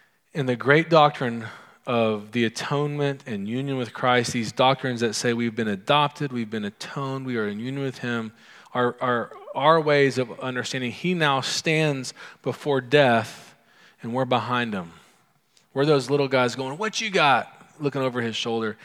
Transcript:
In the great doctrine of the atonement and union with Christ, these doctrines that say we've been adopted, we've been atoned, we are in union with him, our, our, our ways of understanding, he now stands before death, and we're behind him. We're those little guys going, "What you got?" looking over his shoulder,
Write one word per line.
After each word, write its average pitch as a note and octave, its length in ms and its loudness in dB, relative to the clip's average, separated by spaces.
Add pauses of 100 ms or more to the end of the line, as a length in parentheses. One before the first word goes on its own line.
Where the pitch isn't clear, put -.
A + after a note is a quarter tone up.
(340)
In C#3+ 120 -2
the B2 120 0
great D3 320 4
doctrine C#3 580 2 (400)
of A2 460 0
the A#2+ 100 2
atonement C#3+ 840 -2
and G#2 220 -6
union C3+ 300 -4
with A#2 160 -6
Christ, B2 400 2
these A2+ 180 -2
doctrines C3 480 2
that A2+ 160 0
say B2 160 0
we've A#2 240 -2
been A2 140 -2
adopted, C#3+ 640 0
we've A#2 160 -4
been G#2+ 160 -6
atoned, C3+ 600 -8
we B2 120 -4
are G#2+ 100 -2
in G#2 140 -6
union C3+ 200 -6
with C3+ 180 -6
him, A#2 340 -6 (400)
our, B2 260 0
our, A#2+ 320 0 (240)
our D#3+ 240 6
ways C#3+ 380 4
of A#2 240 -4
understanding, B2+ 500 -4
he F3+ 220 -2
now D3 260 2
stands D3+ 760 -2 (300)
before C3+ 380 -2
death, B2 760 2 (460)
and A2+ 120 -8
we're C3 120 0
behind A#2+ 480 0
him. E2+ 180 -6 (840)
We're C#3 120 2
those C#3 240 2
little C#3+ 180 2
guys B2 280 2
going, C3+ 220 -8
"What G#3 220 -4
you A3 100 -4
got?" D3 440 2 (260)
looking C#3+ 220 -2
over B2 200 -2
his A2+ 140 -4
shoulder, A2+ 500 -4